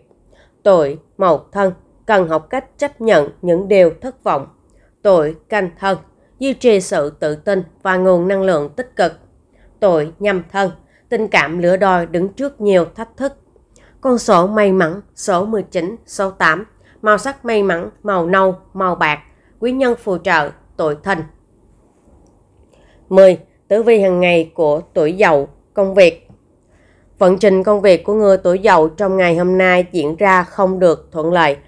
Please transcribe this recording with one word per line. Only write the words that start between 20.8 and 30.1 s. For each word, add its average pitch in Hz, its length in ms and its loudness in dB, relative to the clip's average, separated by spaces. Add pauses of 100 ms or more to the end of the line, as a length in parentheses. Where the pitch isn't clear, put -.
Thìn. 190 140 -4 (1900)
Mười, 190 300 6 (280)
tử 214 160 0
vi 220 160 4
hàng 185 200 0
ngày 175 340 0
của 156 280 -2 (120)
tuổi 165 260 -2
Dậu, 151 280 2 (260)
công 196 200 -2
việc. 180 360 4 (880)
Vận 185 200 2
trình 190 260 2
công 208 180 0
việc 180 220 2
của 202 100 -4
người 202 240 2
tuổi 185 260 -2
Dậu 170 260 4
trong 190 280 -4
ngày 175 200 0
hôm 180 200 0
nay 180 340 2
diễn 160 240 -4